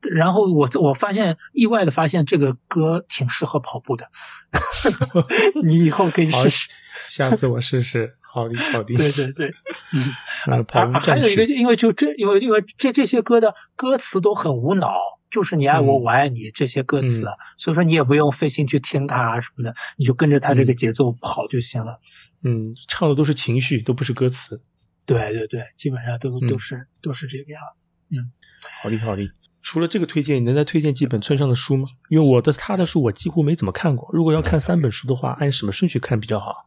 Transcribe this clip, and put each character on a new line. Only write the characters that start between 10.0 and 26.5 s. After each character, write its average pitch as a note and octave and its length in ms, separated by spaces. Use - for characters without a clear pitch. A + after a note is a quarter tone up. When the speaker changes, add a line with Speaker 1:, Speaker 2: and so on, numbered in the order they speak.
Speaker 2:
呃， B2 160
跑 A#2 240
步 B2 140
战 - 20
士。 - 80
Speaker 1:
啊， D3 40
还 C3 40
有 A3 100
一 G3+ 60
个， G#3+ 120
因 B3+ 200
为 A#3+ 80
就 A3+ 160
这， D4 240
因 G#3 140
为， G3+ 100
因 A#3+ 120
为 G#3+ 120
这， C4 160
这 C4+ 120
些 A#3 160
歌 A#3 200
的 D#4 120
歌 C4 240
词 - 220
都 G3+ 120
很 E3+ 220
无 C3 200
脑， C#3 180
就 G#3 120
是 F3+ 140
你 C#3 100
爱 C#3+ 140
我， C3+ 180
Speaker 2:
嗯。 B2 60
Speaker 1:
我 A#2 60
爱 C#3 180
你 A#2 260
这 C#3+ 120
些 C3 160
歌 C3+ 200
词 A#2 240
啊， - 60
Speaker 2:
嗯。 - 100
Speaker 1:
所 - 160
以 - 20
说 F3 80
你 E3 120
也 D#3 100
不 C3 100
用 D3 160
费 D#3 180
心 C#3+ 180
去 D3 120
听 C#3 280
它 B2+ 100
啊 A#2+ 240
什 - 160
么 B2 80
的， A#2 100
你 D3 80
就 B2 80
跟 D3 160
着 C#3+ 100
它 C#3 160
这 C3 120
个 B2+ 80
节 A2+ 180
奏 B2 180
跑 - 260
就 B2+ 100
行 A#2+ 240
了。 A#2 160
Speaker 2:
嗯。 A#2 200
嗯， A2+ 100
唱 - 220
的 C#3+ 60
都 D3+ 100
是 D3 100
情 B2 240
绪， B2+ 220
都 B2 140
不 B2 100
是 B2 80
歌 B2+ 160
词。 - 340
Speaker 1:
对， A2 260
对， A2 140
对， A#2 160
基 - 140
本 B2+ 160
上 B2 140
都， B2+ 200
Speaker 2:
嗯。 B2+ 80
Speaker 1:
都 G#2+ 120